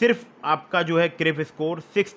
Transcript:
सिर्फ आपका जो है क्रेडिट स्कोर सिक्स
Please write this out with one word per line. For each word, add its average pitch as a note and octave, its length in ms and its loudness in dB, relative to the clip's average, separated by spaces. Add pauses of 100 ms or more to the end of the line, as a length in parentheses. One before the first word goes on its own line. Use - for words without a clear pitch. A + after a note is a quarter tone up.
सिर्फ A#3 240 2 (200)
आपका D#3 380 -2
जो E3 160 0
है E3+ 100 4
क्रेडिट D#3 380 -2
स्कोर D#3+ 340 -6
सिक्स G3+ 360 -2